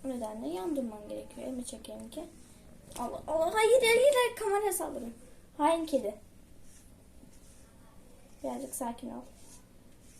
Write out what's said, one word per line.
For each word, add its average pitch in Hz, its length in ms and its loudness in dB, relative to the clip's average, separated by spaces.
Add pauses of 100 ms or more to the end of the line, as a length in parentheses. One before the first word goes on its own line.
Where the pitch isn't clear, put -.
O 269 40 -4
nedenle 233 380 -6
yan 349 280 -4
durman 214 340 -6
gerekiyor. 214 380 -10
Elimi 247 180 -8
çekelim 226 440 -14
ki. 302 140 -10 (760)
Allah - 280 -6
Allah, 320 260 2
hayır, 453 280 6
hayır, 480 340 8
hayır, 494 240 4
kamera 403 340 2
saldırıyor. 277 380 -6 (460)
Hain 320 280 2
kedi. 240 300 0 (2250)
Birazcık 262 320 -6
sakin 240 340 -6
ol. 233 120 -10 (1000)